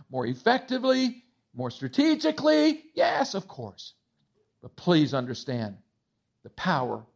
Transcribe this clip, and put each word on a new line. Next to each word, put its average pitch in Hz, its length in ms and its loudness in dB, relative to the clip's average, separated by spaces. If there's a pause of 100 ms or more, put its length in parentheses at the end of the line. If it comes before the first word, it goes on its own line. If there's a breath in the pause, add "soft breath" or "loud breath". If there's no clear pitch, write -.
(100)
more 127 160 -4
effectively, 254 960 0 (300)
more 123 160 -8
strategically? 302 1120 2 (100)
Yes, - 400 2
of 196 140 -6
course. - 460 -14 (680)
But - 160 -20
please 156 380 4
understand 123 600 -6 (680)
the - 80 -20
power 123 640 -4